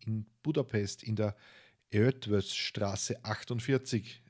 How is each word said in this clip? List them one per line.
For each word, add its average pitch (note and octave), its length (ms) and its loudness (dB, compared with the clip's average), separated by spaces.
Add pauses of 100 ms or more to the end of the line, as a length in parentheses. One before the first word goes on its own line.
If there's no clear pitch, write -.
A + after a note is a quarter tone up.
in A2 220 -2 (160)
Budapest, B2 600 0
in A2+ 120 -2
der G#2+ 200 0 (560)
Eötvös-Straße G#2 1300 0
achtundvierzig, A#2+ 1080 -2